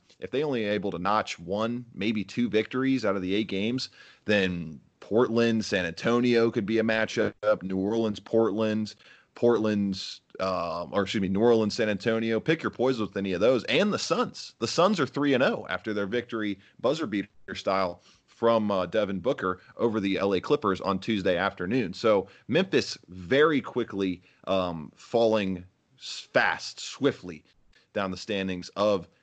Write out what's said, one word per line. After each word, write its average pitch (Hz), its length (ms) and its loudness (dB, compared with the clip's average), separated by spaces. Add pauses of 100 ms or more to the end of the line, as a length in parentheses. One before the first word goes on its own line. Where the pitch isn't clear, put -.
(200)
if - 100 -8
they 139 140 0
only 120 240 -2
are - 20 0
able 104 200 0
to 87 80 -6
notch 101 400 0
one, 110 560 -4
maybe 107 280 -2
two 120 280 -2
victories 127 560 0
out 98 100 2
of 92 60 -4
the 90 120 -2
eight 104 140 0
games, 110 400 -2 (380)
then 90 520 0 (220)
Portland, 113 640 2
San 90 220 0
Antonio 117 640 2
could 104 160 -2
be 113 120 0
a 110 40 2
matchup. 107 800 0
New 95 160 -4
Orleans, 107 420 0
Portland, 107 760 0 (380)
Portland's, 107 880 2 (180)
uh, 87 540 -4
or 101 100 2
excuse 98 200 -2
me, 92 60 0
New 95 120 0
Orleans, 113 340 4
San 110 140 0
Antonio. 113 500 0
Pick 160 240 0
your 104 80 -2
poison 117 360 0
with - 100 -10
any 98 160 -2
of 87 80 -2
those. 120 240 4
And 190 280 2
the 117 60 -2
Suns. - 600 -4
The 113 100 -2
Suns 185 320 4
are 131 60 2
three 139 260 0
and 127 100 4
oh 170 280 0
after 104 240 -4
their 101 120 -2
victory, 107 520 -4 (220)
buzzer 151 260 0
beater 98 220 -4 (260)
style, 95 480 -2 (240)
from, 113 460 2
uh, 92 140 0
Devin 95 340 0
Booker 92 400 -2 (160)
over 110 240 0
the 95 180 0
L 98 160 2
A 90 60 0
Clippers 101 400 0
on 95 180 0
Tuesday 95 380 0
afternoon. 95 560 -2
So 104 340 2 (220)
Memphis 156 500 0 (100)
very 131 520 2
quickly, 98 600 -4 (280)
um, 87 480 -2
falling 104 680 0 (320)
s-, - 360 -14
fast, 98 480 0
swiftly 90 640 -4 (480)
down 98 180 -2
the 90 60 -6
standings 95 540 -4
of 101 360 0 (160)